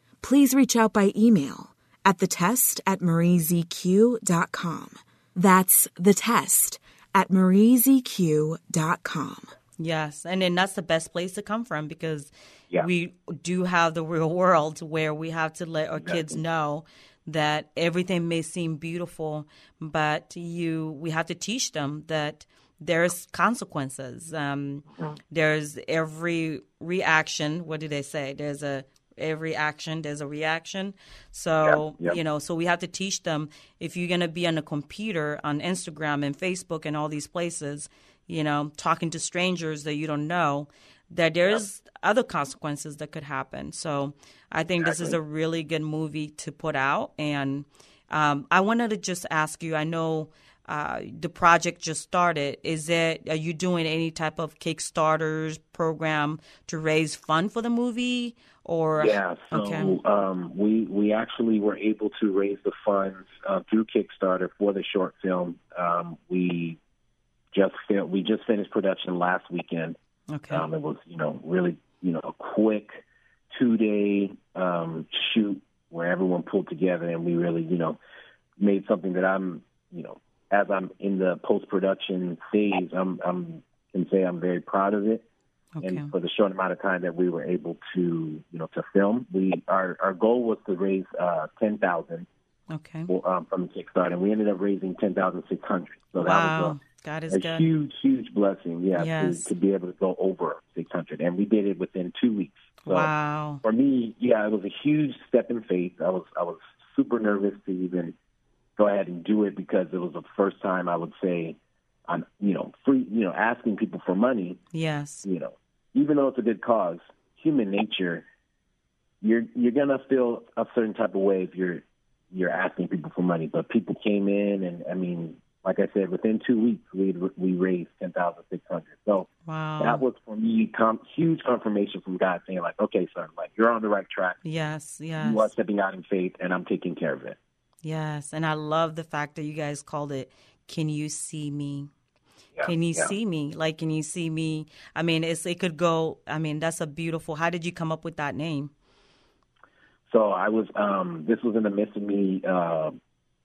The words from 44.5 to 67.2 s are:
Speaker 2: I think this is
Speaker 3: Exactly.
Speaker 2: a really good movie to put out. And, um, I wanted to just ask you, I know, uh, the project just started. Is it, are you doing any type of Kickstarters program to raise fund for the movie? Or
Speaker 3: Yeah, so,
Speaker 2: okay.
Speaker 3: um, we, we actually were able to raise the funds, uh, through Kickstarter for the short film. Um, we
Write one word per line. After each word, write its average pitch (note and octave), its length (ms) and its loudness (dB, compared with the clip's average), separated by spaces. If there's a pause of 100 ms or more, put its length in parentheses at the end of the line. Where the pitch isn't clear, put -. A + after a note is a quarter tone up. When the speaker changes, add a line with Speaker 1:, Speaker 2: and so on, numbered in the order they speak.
Speaker 2:
I D#3+ 140 0
think E3+ 220 0
this E3 140 0
is E3 80 -2
Speaker 3:
Exactly. E3 100 0
Speaker 2:
a D3+ 220 -6
really E3 220 0
good D#3 200 -2
movie D#3 460 -4
to D3 240 -12
put D#3 220 -6
out. C#3 440 0
And, C#3+ 460 -2 (460)
um, D3 400 0
I F3 100 6
wanted A3+ 300 2
to G#3+ 60 -2
just F3+ 340 -6
ask D#3 320 -2
you, D#3+ 120 -4
I D#3 100 0
know, D#3+ 460 -2 (360)
uh, D3 360 -6 (180)
the E3 80 -4
project E3+ 540 4
just D#3+ 180 -6
started. D#3+ 600 0
Is D#3+ 260 -4
it, E3 400 0
are D#3 60 0
you D#3 180 -2
doing E3+ 340 0
any D#3+ 240 0
type D#3 280 -4
of D#3+ 200 -6
Kickstarters D#3 1000 0 (140)
program D#3 680 -2 (280)
to E3 100 -6
raise D#3 360 2
fund E3 380 0
for A#3 80 -4
the A#3 100 -2
movie? A#3+ 640 -2 (280)
Or D#3 400 2
Speaker 3:
Yeah, - 300 2 (160)
so, - 120 -2
Speaker 2:
okay. G2 420 0
Speaker 3:
um, F#2+ 520 2
we, G#2+ 280 2
we G#2 280 2
actually A2+ 460 0
were G2+ 180 2
able G#2+ 340 0 (100)
to G#2 120 2
raise G2 320 0
the G2 80 0 (140)
funds, F#2+ 400 0 (200)
uh, F#2+ 220 0
through A2 180 4
Kickstarter F#2 640 0 (100)
for G2+ 140 2
the F#2+ 120 -2
short F#2 360 -2
film. F2+ 380 -2 (180)
Um, F2 400 -2 (120)
we F2 500 -2 (760)